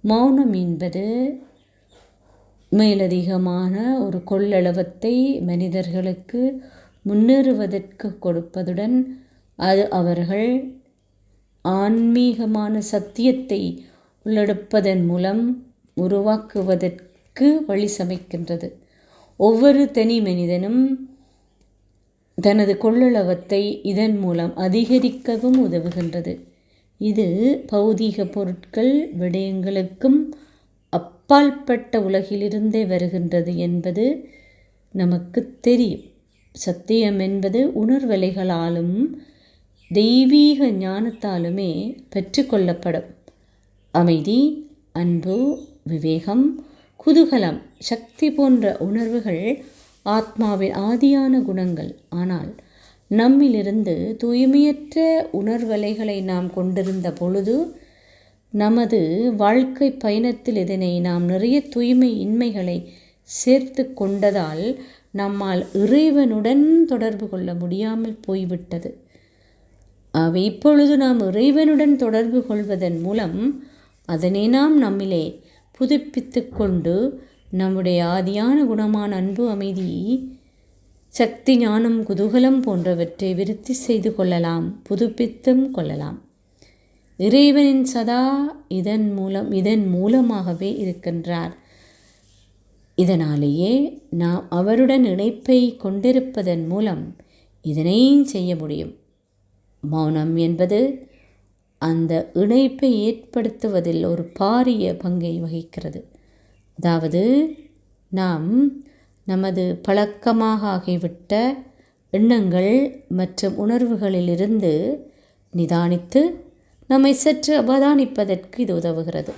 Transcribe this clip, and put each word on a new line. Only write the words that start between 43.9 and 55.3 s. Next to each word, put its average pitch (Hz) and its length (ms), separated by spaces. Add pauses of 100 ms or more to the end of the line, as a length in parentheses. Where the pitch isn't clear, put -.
அமைதி, 175 800 (220)
அன்பு, 175 760 (160)
விவேகம், 165 840 (400)
குதூகலம், 277 540 (180)
சக்தி - 520
போன்ற 254 480
உணர்வுகள் 220 840 (380)
ஆத்மாவின் 208 720
ஆதியான 262 680
குணங்கள். 180 560 (100)
ஆனால் 175 460 (560)
நம்மிலிருந்து 214 1120
தூய்மையற்ற 294 1080